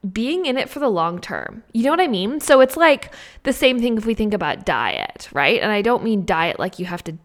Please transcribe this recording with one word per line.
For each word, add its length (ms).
being 320
in 120
it 120
for 100
the 100
long 300
term. 440
You 100
know 80
what 80
I 80
mean? 320
So 220
it's, 160
like, 360
the 100
same 260
thing 180
if 80
we 80
think 200
about 320
diet, 680
right? 280
And 100
I 100
don't 220
mean 220
diet 340
like 200
you 60
have 200
to 200